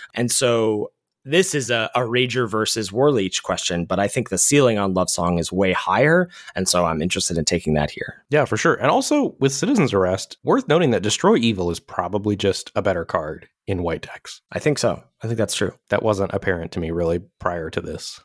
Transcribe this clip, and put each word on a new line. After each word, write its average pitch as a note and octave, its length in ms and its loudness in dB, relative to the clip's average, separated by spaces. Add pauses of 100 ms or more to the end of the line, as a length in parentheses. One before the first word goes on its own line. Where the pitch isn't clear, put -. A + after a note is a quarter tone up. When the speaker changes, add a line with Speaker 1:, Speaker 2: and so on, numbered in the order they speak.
(140)
Speaker 1:
And A#2+ 180 -2
so A2+ 580 0 (340)
this E3+ 300 2
is B2 160 -2
a, A2+ 240 0
a B2 60 2
Rager B2 480 0
versus G#2+ 400 -2
Warleech A2+ 540 0
question, F2 420 -2
but F#2 140 -2
I G2+ 100 2
think A#2 220 -4
the F#2+ 80 -2
ceiling B2+ 400 4
on G2 160 0
Love F#2 160 2
Song F2 280 0
is E2 140 -2
way F#2 200 2
higher, D3+ 580 2 (240)
and F#2+ 120 -4
so F2 200 2
I'm D#2+ 160 -2
interested F2+ 340 -2
in D#2+ 80 0
taking D#2+ 300 0
that D2+ 160 2
here. - 400 -12
Speaker 2:
Yeah, C#3+ 160 2
for A2 100 -2
sure. D3+ 200 2
And C3 140 2
also, C4 480 2
with C3+ 140 2
Citizen's F#3 400 2
Arrest, F#2+ 500 0
worth A3+ 260 0
noting D#3 240 4
that F#2 100 2
Destroy E3+ 340 2
Evil G#2 340 2
is E2 100 -4
probably G2 540 -2
just G2 400 -2
a G#2+ 60 -2
better F#2 240 0
card D#2 420 -4 (200)
in F#2 160 -4
white E2 200 -4
decks. - 380 -18 (120)
Speaker 1:
I - 60 -4
think D3 200 0
so. G#2 240 0 (200)
I A#2 40 -6
think A#2 100 -4
that's G#2+ 200 -2
true. - 180 -2 (160)
Speaker 2:
That G2+ 120 0
wasn't G2 300 0
apparent F2+ 400 -4
to F2+ 80 -6
me, E2 120 -4
really, E2+ 260 0 (220)
prior F2 300 -4
to - 120 -6
this. - 420 -12